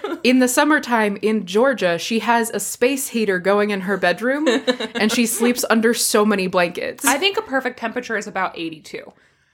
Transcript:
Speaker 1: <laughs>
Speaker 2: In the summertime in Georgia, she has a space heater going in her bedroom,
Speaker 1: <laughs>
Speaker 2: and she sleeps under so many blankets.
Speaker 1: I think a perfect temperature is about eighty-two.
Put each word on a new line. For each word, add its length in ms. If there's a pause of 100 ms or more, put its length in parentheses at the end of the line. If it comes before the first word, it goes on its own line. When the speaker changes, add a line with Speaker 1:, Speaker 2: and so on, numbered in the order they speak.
Speaker 1:
<laughs> 240
Speaker 2:
In 140
the 80
summertime 760
in 260
Georgia, 520
she 220
has 300
a 100
space 480
heater 320
going 300
in 100
her 160
bedroom, 520
Speaker 1:
<laughs> 460
Speaker 2:
and 160
she 160
sleeps 420
under 260
so 300
many 220
blankets. 580
Speaker 1:
I 140
think 180
a 60
perfect 380
temperature 360
is 120
about 280
eighty-two. 560 (420)